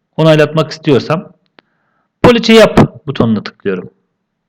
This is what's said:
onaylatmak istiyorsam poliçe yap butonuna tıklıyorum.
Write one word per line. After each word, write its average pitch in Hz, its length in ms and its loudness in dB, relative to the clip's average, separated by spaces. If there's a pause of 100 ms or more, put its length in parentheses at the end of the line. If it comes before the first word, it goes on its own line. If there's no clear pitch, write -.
(160)
onaylatmak 151 540 0
istiyorsam 151 640 -4 (880)
poliçe 233 300 2
yap - 540 2
butonuna 113 360 -4
tıklıyorum. - 480 -10 (580)